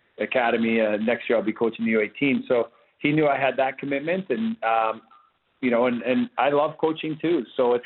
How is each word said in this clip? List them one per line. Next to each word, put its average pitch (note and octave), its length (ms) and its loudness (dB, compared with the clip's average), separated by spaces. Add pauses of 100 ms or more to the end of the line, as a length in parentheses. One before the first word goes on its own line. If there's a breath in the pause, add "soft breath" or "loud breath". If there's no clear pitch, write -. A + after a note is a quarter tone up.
(180)
Academy, A2+ 640 0
uh, G#2+ 160 2
next A2+ 340 -2
year A#2 80 4
I'll G2+ 60 0
be G#2+ 80 -2
coaching A2+ 320 -2
the A2+ 80 0
U A2 100 4
eighteen. B2 460 -2
So A#2+ 220 0 (300 soft breath)
he D3 120 0
knew D3+ 160 2
I C#3 100 2
had C3 200 0
that C3+ 220 0
commitment, D3+ 500 -4
and, A2+ 340 -2
um, A2+ 380 0 (580)
you B2 120 0
know, A#2+ 160 4
and, A#2+ 160 -2
and B2 340 0
I C3+ 140 2
love D3+ 280 0
coaching D#3 420 -2
too. D#3+ 220 0 (140)
So B2 160 4
it's A#2+ 120 -2